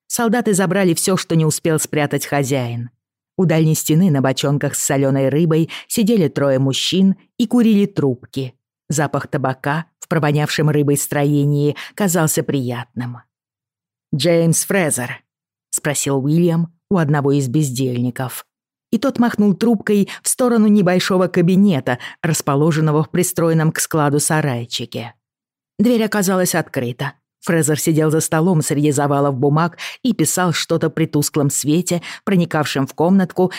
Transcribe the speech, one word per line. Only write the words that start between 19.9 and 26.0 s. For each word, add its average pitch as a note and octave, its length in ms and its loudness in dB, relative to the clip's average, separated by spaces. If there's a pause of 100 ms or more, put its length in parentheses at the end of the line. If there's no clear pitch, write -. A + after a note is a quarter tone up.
в - 60 -6
сторону A#3+ 380 2
небольшого F#3 600 2
кабинета, F3 720 2 (240)
расположенного D#3 840 0
в - 60 -10
пристроенном E3 600 0
к - 100 -4
складу D3 380 0
сарайчике. A#2+ 960 -4 (640)
Дверь A3+ 260 2